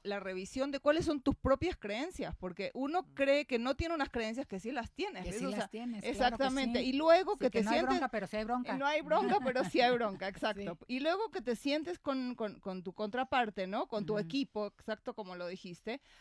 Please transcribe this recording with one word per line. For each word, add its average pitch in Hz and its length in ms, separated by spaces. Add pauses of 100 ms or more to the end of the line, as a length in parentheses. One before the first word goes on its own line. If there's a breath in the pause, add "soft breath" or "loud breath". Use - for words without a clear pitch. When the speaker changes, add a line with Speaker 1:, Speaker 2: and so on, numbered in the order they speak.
Speaker 1:
la 202 160
revisión 196 500
de 269 80
cuáles 311 240
son 294 180
tus - 140
propias 269 400
creencias, 214 640
porque 180 360
uno 285 280
Speaker 2:
Mm. 143 140
Speaker 1:
cree 277 300
que 240 140
no 262 160
tiene 330 180
unas 285 160
creencias 233 380
que 190 140
sí 226 100
las 233 220
tienes, 359 320
Speaker 3:
Que 180 60
Speaker 1:
¿ves? 208 80
Speaker 3:
sí 185 60
Speaker 1:
O 180 40
Speaker 3:
las 208 100
Speaker 1:
sea, 196 80
Speaker 3:
tienes, 226 360
claro 240 340
que 262 80
Speaker 1:
exactamente, 262 340
Speaker 3:
sí. 247 60
Speaker 1:
y 262 80
luego 330 400
Speaker 3:
Sí, 277 60
Speaker 1:
que 262 120
Speaker 3:
que 226 80
Speaker 1:
te 208 60
Speaker 3:
no 220 60
hay 247 80
Speaker 1:
sientes 370 180
Speaker 3:
bronca, 277 120
pero 196 180
sí 214 100
hay 214 80
bronca. 247 320
Speaker 1:
No 277 100
hay 302 140
bronca, 302 420
pero 254 220
sí 214 160
hay 247 100
Speaker 3:
<laughs> 247 60
Speaker 1:
bronca, 202 320
exacto. 196 500
Speaker 3:
Sí. - 80
Speaker 1:
Y 254 140
luego 370 300
que 370 100
te 226 160
sientes 311 420
con, 254 360
con, 214 260
con 185 200
tu 180 120
contraparte, 214 720
¿no? 226 220
Con 208 160
tu 214 80
Speaker 3:
Ujú. 190 80
Speaker 1:
equipo, 208 460
exacto - 460
como 190 220
lo 175 120
dijiste, 190 520 (220 soft breath)